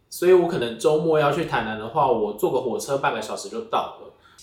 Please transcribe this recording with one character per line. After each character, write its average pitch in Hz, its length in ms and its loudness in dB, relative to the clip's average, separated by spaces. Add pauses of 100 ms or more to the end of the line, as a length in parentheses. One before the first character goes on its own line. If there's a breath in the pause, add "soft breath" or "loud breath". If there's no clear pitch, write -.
所 - 160 -4
以 180 60 8
我 175 160 6
可 156 120 -2
能 117 200 -4
周 156 200 4
末 160 200 2
要 147 100 4
去 151 140 -2
台 127 200 -2
南 110 140 -6
的 107 120 -10
话， - 200 2
我 104 260 0
坐 165 180 0
个 123 80 0
火 113 180 -4
车 139 200 -4
半 143 140 0
个 110 80 -6
小 104 140 -8
时 98 140 -10
就 113 160 -10
到 - 340 -4
了。 - 140 -20 (300 soft breath)